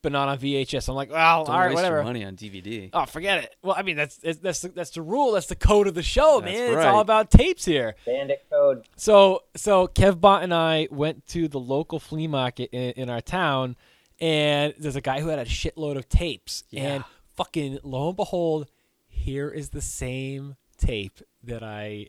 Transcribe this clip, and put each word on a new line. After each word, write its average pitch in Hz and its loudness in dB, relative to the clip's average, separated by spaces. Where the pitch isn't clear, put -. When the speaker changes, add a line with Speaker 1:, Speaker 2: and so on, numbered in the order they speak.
Speaker 1:
but 151 -4
not 139 0
on 139 -4
V 139 -2
H 135 -4
S. 131 -4
I'm 131 -6
like, 135 -6
"Well, 165 6
Speaker 2:
Don't 147 -4
Speaker 1:
all 175 4
right, 180 4
Speaker 2:
waste - 0
Speaker 1:
whatever." 175 2
Speaker 2:
your 147 0
money 117 -6
on 95 -12
D 104 -16
V 95 -14
D. 98 -10
Speaker 1:
Oh, 160 -2
forget 175 -2
it. - -16
Well, 185 -2
I - -4
mean, 175 -4
that's, 147 -6
that's, 160 -6
that's 180 -4
the, 175 -10
that's 175 -10
the 165 -10
rule. 233 0
That's 185 0
the 185 -10
code 208 6
of 190 -2
the 170 -4
show, 285 4
Speaker 2:
That's 185 -6
Speaker 1:
man. 240 0
It's 160 4
all - 8
Speaker 2:
right. 214 8
Speaker 1:
about 214 4
tapes - 4
here. 131 0
Speaker 3:
Bandit 135 -4
code. 143 0
Speaker 1:
So, 196 6
so 190 2
Kev 190 4
Bot 196 6
and 180 0
I 160 2
went 147 -4
to 165 -4
the 143 -6
local 139 -4
flea 160 -8
market 131 -4
in, 123 -6
in 127 -8
our 117 -4
town, 135 -2
and 147 0
there's 147 -6
a 139 -4
guy 135 -4
who 160 -4
had 156 -2
a 123 -6
shitload 147 -6
of 127 -10
tapes. - -2
Speaker 2:
Yeah. 147 -10
Speaker 1:
And 135 -8
fucking 139 -6
lo 135 -6
and 185 -6
behold, 165 -4
here 143 -6
is 147 -10
the 143 -10
same 135 -8
tape 104 -2
that 117 -12
I 107 -12